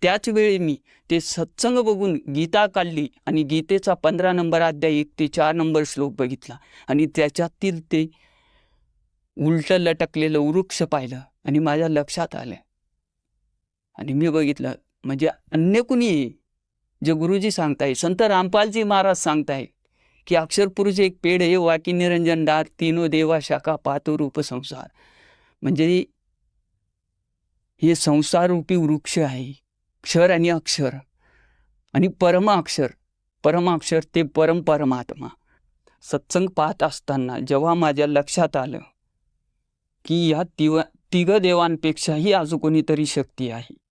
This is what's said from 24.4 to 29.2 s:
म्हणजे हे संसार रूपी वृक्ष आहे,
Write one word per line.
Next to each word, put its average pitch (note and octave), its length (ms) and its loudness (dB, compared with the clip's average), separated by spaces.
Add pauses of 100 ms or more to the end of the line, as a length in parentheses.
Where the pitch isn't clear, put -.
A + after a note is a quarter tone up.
म्हणजे D#3+ 420 0 (1800)
हे E3 140 4
संसार D#3+ 520 2
रूपी F3+ 280 0
वृक्ष D#3 440 0
आहे, C3 320 -4 (520)